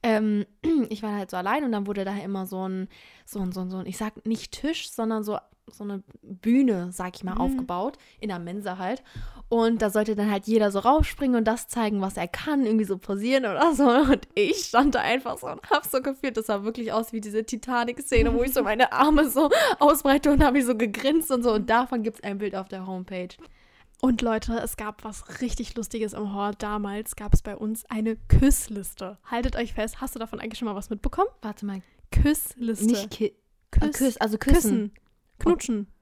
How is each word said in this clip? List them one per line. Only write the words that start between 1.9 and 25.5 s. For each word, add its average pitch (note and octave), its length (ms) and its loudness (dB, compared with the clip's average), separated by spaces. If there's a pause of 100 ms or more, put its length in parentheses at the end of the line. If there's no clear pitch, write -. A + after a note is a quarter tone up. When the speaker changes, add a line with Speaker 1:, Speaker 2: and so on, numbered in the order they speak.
Speaker 1:
da G3 120 -4
immer F#3+ 300 -6
so F#3+ 220 -6
ein F#3+ 200 -6 (360)
so - 160 -10
ein, F3+ 120 -4
so F#3 80 -8
ein, F#3 100 -6
so F#3 80 -8
ein, F#3 80 -8
ich F#3+ 100 -10
sag - 300 -8
nicht A3 260 -4
Tisch, - 380 -6
sondern A3 340 -4
so, G#3 140 -6 (320)
so - 140 -18
eine G3+ 180 -10 (200)
Bühne, G#3+ 680 0
sag F3+ 240 -10
ich - 80 -14
mal, F#3 100 -6
Speaker 2:
Mhm. - 60 -4
Speaker 1:
aufgebaut, B3+ 560 -4 (240)
in G#3+ 80 -6
der F3+ 100 -6
Mensa F#3 400 -8
halt. F#3+ 240 -6 (460)
Und A3+ 340 2
da G#3 80 2
sollte G#3+ 260 0
dann G#3 140 0
halt G3 160 -2
jeder G#3+ 240 4
so G3 100 -2
raufspringen C4+ 560 2
und A3+ 80 2
das A3+ 240 0
zeigen, G#3+ 320 -2
was F#3+ 160 -4
er F3 120 -4
kann, C#4 380 0
irgendwie A3 200 2
so F#3+ 120 -4
posieren A#3 480 0
oder D4 280 4
so. C4+ 140 6
Und C4+ 460 6
ich G#3 300 2
stand B3 300 4
da - 60 2
einfach B3 380 -2
so - 100 -12
und - 120 -12 (100)
hab D4 160 2
so C4 160 0
gefühlt, C4+ 340 -4
das A3 100 -4
sah G3+ 180 -2
wirklich A3+ 280 -6
aus A3 200 -2
wie A3+ 80 -6
diese G#3+ 240 -4
Titanic-Szene, A#3+ 880 0
wo A#3+ 80 2
ich C4 100 0
so C4+ 100 0
meine G#3+ 300 2
Arme D4 380 6
so C#4 200 4 (140)
<laughs> A#4+ 140 2
ausbreite C#4+ 540 6
und C4+ 120 6
hab B3+ 100 6
ich C#4 120 4
so A#3+ 100 2
gegrinst C4 540 0
und B3+ 120 2
so. A#3 100 4
Und G#3+ 180 0
davon A#3+ 320 2
gibt's A3 200 -6
ein G3+ 160 -6
Bild G3 180 -6
auf F#3+ 120 -8
der F#3+ 180 -10
Homepage. F#3 420 -8 (720)
Speaker 2:
Und B3 220 2
Leute, A3+ 400 -2
es A3 140 -8
gab G#3+ 280 -12
was - 360 -14
richtig A#3+ 360 -6